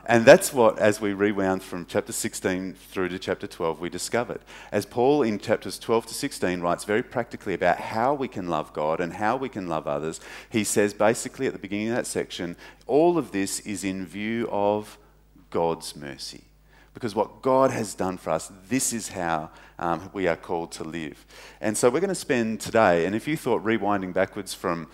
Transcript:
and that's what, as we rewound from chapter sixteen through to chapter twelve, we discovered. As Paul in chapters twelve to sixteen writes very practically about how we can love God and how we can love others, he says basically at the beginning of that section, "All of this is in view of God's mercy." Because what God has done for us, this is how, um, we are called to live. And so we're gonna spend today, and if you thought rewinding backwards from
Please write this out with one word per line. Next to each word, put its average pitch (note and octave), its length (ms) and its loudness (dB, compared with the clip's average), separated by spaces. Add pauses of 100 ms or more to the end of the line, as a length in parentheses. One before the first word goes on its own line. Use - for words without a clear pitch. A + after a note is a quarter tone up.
and A#2 200 4
that's D#3 280 10
what, A#2 260 6
as G#2+ 200 4
we G2+ 140 -2
rewound G2 500 0
from F2 220 -10
chapter G#2+ 260 -2
sixteen F#2+ 600 -4
through - 360 -4
to F#2 100 -6
chapter G2 280 -4
twelve, E2 320 -4
we F2 100 -6
discovered. F2+ 520 -4 (300)
As G#2 140 0
Paul C3+ 380 2
in G#2+ 160 0
chapters - 400 -4
twelve A2+ 280 0
to - 60 -12
sixteen F#2 480 -4
writes E2+ 220 0
very G#2+ 200 0
practically - 500 -6
about F2 260 2
how A#2 340 0
we C3+ 140 -4
can F#2 220 -8
love D2+ 240 -2
God D#2+ 260 0
and E2+ 140 -4
how G#2+ 240 -2
we C3 100 -6
can F#2+ 220 -8
love D#2 180 -4
others, D2+ 320 -4 (300)
he A2 140 0
says G#2 300 2
basically A#2 540 0
at - 60 -2
the F#2 60 -12
beginning G2+ 300 -4
of A#2 60 -2
that - 120 -2
section, - 500 -6 (300)
"All E3 300 4
of C3 140 -4
this G2 300 -2
is G2 220 -8
in F#2+ 220 -4
view G#2+ 460 -6
of G#2 460 0 (520)
God's E2+ 460 -2
mercy." C#2+ 480 -14 (520)
Because G#2 200 -6
what - 260 0
God C3 300 6
has A#2+ 220 -4
done F#2 240 -2
for - 140 -4
us, D#2+ 200 -2 (160)
this C3 240 0
is A2+ 180 -6
how, E2 420 -2 (260)
um, E2+ 340 -4
we F#2+ 160 -2
are E2 80 2
called E2+ 380 -6
to - 100 -10
live. D#2+ 400 -8 (380)
And G#2+ 160 -2
so B2 120 6
we're B2 120 2
gonna E3+ 140 0
spend A2+ 440 -2
today, F2 460 4
and G2 100 0
if A2 100 -4
you D3+ 120 -2
thought G#2 260 0
rewinding G2+ 480 0
backwards F#2+ 440 -2
from E2+ 380 -4